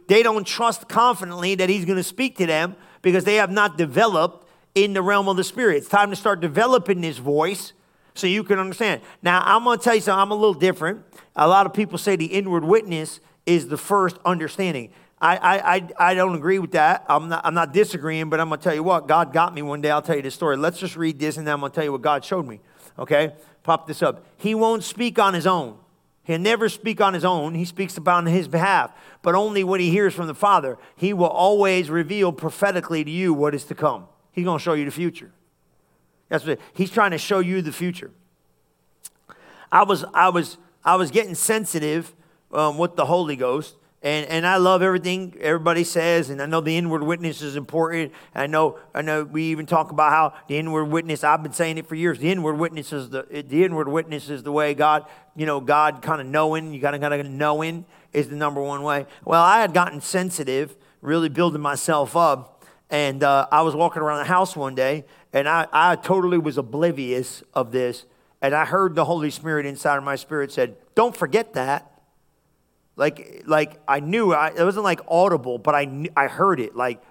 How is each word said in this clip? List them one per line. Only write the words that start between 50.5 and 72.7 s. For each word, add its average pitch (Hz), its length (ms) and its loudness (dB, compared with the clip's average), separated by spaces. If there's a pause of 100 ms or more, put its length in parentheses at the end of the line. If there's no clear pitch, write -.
inward 156 300 -2
witness, 160 360 -2
I've 156 200 2
been 147 100 -10
saying 165 240 -4
it 160 100 -12
for 160 100 -8
years, 165 220 -2
the 156 120 0
inward 160 240 -2
witness 156 400 -6
is 127 160 -8
the, 131 160 -8 (200)
the 147 160 2
inward 160 260 0
witness 151 420 -6
is 135 120 -10
the 143 100 -8
way 147 200 0
God, 151 320 2 (320)
you 156 80 -4
know, 143 160 -2
God 147 400 2
kinda 151 240 -4
knowing, 156 480 -2
you 131 80 -12
gotta, 143 180 -2
kinda 143 260 -4
knowing 151 600 -2 (300)
is 147 160 0
the 147 60 -10
number 143 260 -2
one 143 200 -6
way. 143 220 -2 (220)
Well, 165 160 4
I 202 180 6
had 185 140 0
gotten 175 260 2
sensitive, 147 760 -4 (280)
really 160 260 0
building 151 320 0
myself 147 560 0
up, 143 480 0 (240)
and, 143 340 0
uh, 139 300 4
I 151 80 6
was 160 140 0
walking 165 260 0
around 151 200 -2
the 143 120 -2
house 180 240 2
one 135 180 -6
day, 135 300 -2 (300)
and 139 120 2
I, 160 280 2
I 165 220 4
totally 180 420 0
was 151 180 -4
oblivious 131 880 -4 (100)
of 123 180 -2
this, 123 360 -4 (340)
and 139 140 0
I 156 100 2
heard 185 300 0
the 156 100 2
Holy 151 260 -2
Spirit 151 360 -4
inside 143 320 -2
of 139 60 -8
my 139 120 -4
spirit 143 360 -6
said, 123 240 -2 (180)
"Don't 233 200 4
forget 175 380 -2
that." 135 340 -2 (1080)